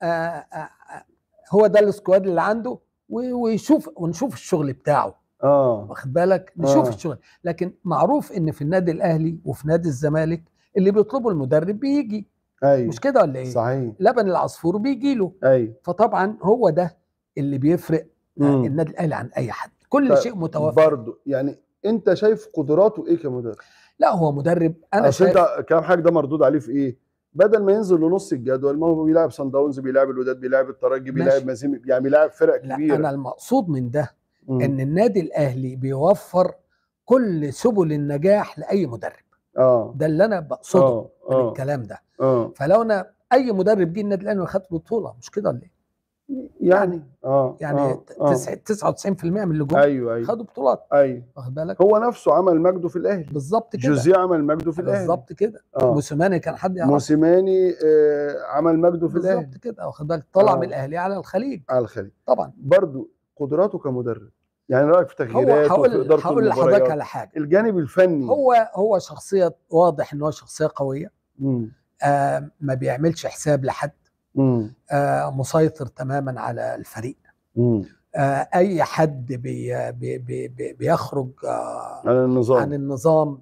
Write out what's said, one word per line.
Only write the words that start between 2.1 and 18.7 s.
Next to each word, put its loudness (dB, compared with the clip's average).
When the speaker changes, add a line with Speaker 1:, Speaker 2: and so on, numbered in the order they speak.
Speaker 1:
اللي 0
عنده -4
و-، -6
ويشوف، 0
ونشوف -6
الشغل -4
بتاعه. -2
Speaker 2:
آه. 2
Speaker 1:
واخد -12
بالك؟ 0
نشوف 2
Speaker 2:
آه. 0
Speaker 1:
الشغل. -8
لكن -6
معروف 0
إن -2
في -10
النادي 0
الأهلي -2
وفي -8
نادي 0
الزمالك -2
اللي 4
بيطلبوا 0
المدرب 0
بيجي. -2
Speaker 2:
أيوة. 4
Speaker 1:
مش -6
كده 2
ولا 0
إيه؟ -8
Speaker 2:
صحيح. -2
Speaker 1:
لبن 2
العصفور -2
بيجي 0
له. -2
Speaker 2:
أيوة. 4
Speaker 1:
فطبعًا 0
هو 4
ده -2
اللي -4
بيفرق، 0
آه، 2
Speaker 2:
مم. 2
Speaker 1:
النادي -2